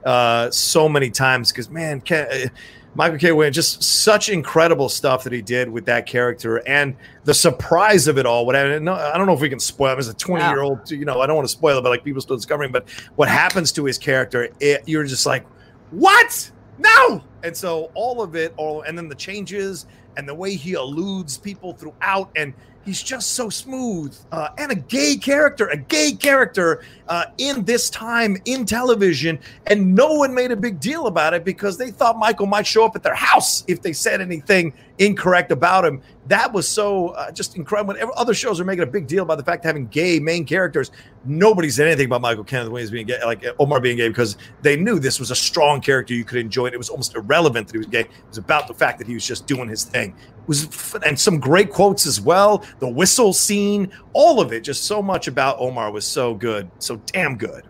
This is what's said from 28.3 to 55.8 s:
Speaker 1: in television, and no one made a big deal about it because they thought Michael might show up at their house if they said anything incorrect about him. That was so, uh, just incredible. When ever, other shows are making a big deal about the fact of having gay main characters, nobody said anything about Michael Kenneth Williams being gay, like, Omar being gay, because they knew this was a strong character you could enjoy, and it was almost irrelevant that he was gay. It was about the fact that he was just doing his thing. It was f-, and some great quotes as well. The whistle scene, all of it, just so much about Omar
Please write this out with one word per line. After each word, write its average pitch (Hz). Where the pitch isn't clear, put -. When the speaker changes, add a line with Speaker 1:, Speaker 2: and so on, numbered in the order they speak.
Speaker 1:
in 254
television, 196
and 196
no 294
one 277
made 247
a 226
big 202
deal 294
about 165
it 170
because 190
they 254
thought 233
Michael 220
might 202
show 220
up 214
at -
their -
house -
if 180
they 175
said 208
anything 180
incorrect 180
about 175
him. 143
That 226
was -
so, 196
uh, 143
just -
incredible. 196
When 220
ever, 233
other 196
shows 190
are 180
making 185
a 147
big 143
deal 180
about 160
the 135
fact 170
of 160
having 147
gay 165
main 165
characters, 160
nobody 165
said 139
anything 143
about 123
Michael 117
Kenneth 123
Williams 117
being 113
gay, 120
like, 113
Omar 143
being 120
gay, 117
because 110
they 143
knew 190
this 131
was 117
a 123
strong 147
character 131
you 120
could 120
enjoy, 120
and 123
it 123
was 123
almost -
irrelevant 117
that -
he 113
was 107
gay. 113
It -
was 110
about 147
the 120
fact 135
that 113
he 120
was 110
just -
doing 127
his 110
thing. 107
It -
was 151
f-, -
and 147
some 170
great 165
quotes 196
as 101
well. 196
The 131
whistle 185
scene, 202
all 285
of 135
it, 113
just 139
so 208
much 190
about 131
Omar 123